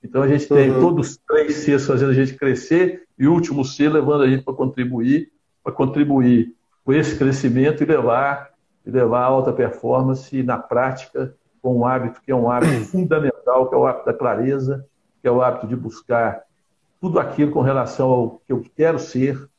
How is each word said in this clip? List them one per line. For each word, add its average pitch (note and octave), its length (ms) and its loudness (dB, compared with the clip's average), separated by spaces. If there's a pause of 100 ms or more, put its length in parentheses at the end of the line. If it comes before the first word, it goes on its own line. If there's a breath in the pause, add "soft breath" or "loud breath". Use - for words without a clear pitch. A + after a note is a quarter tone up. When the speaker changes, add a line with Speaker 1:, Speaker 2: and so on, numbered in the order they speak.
Speaker 1:
Então - 180 -2
a C#3 60 2
gente C#3+ 200 0
tem C#3 220 4
Speaker 2:
Uhum. C3 100 0
Speaker 1:
todos E3 300 2
os - 80 -18
três D3+ 380 0
Cs C#3 320 0
fazendo C3+ 240 0
a - 20 2
gente C3 220 0
crescer D#3+ 720 0 (100)
e C3+ 100 2
o D#3+ 60 6
último C#3+ 320 0
C D3 240 0
levando D3 340 2
a C3 40 4
gente C3 160 2
pra C3+ 100 -8
contribuir, B2+ 800 -2 (320)
pra C3+ 100 -6
contribuir C3 800 2 (300)
com C3+ 100 0
esse D3+ 240 0
crescimento C3+ 640 0
e C#3+ 60 0
levar, C#3 640 0 (340)
e A2 60 -12
levar A#2+ 300 2
a B2 40 0
alta B2+ 260 2
performance C3 920 -2
na B2 160 -2
prática C3 760 -4 (240)
com B2+ 200 0
um A#2+ 80 2
hábito B2 340 -4
que - 100 -8
é C3 40 0
um A#2+ 160 0
hábito B2 340 0
<clears throat> - 60 -16
fundamental, C#3 760 0
que - 60 -6
é - 40 2
o C3 100 2
hábito - 180 -4
da A#2 80 -2
clareza, C3 720 -2 (380)
que - 40 0
é B2 40 2
o B2 100 2
hábito B2 240 -2
de A#2 100 -4
buscar A#2 680 -4 (580)
tudo F3 180 -2
aquilo D3 320 -2
com D3 100 0
relação C3 500 0
ao A#2+ 340 -2
que C#3 80 -4
eu A2+ 100 -4 (120)
quero D#3 240 0
ser C3 580 -6